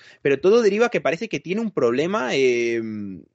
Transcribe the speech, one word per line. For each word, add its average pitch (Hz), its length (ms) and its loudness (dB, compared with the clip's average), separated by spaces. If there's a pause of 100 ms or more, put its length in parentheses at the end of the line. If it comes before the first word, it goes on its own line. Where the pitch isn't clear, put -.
(220)
pero 139 180 2
todo 214 220 4
deriva 214 260 2
que 175 140 -4
parece 165 260 -2
que 156 100 -6
tiene 185 220 -4
un 226 100 -4
problema, 160 640 0
eh, 120 460 2 (540)